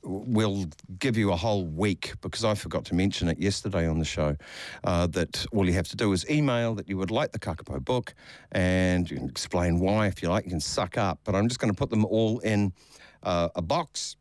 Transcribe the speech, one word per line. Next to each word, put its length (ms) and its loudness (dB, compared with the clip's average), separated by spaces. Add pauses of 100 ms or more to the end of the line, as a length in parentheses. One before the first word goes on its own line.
we'll 600 0 (320)
give 180 0
you 160 4
a 40 4
whole 320 0
week, 540 -2
because 220 -6
I 120 4
forgot 300 -4
to 100 -2
mention 320 2
it 100 0
yesterday 500 0
on 120 2
the 60 0
show, 300 0 (480)
uh, 220 2
that 460 -2
all 160 2
you 60 2
have 160 0
to 60 -12
do 160 2
is 160 0
email 460 2
that 160 -6
you 80 -2
would 140 -2
like 220 0
the 60 -4
Kakapo 460 -6
book, 300 -2 (360)
and 600 4
you 60 -6
can 120 -4
explain 500 0
why 280 2
if 160 -4
you 60 0
like. 160 2
You 40 -10
can 100 -2
suck 380 -2
up. 260 0
But 120 0
I'm 120 4
just 120 -2
gonna 160 0
put 160 0
them 120 4
all 360 2
in, 340 2 (480)
uh, 320 2
a 80 -4
box 600 -4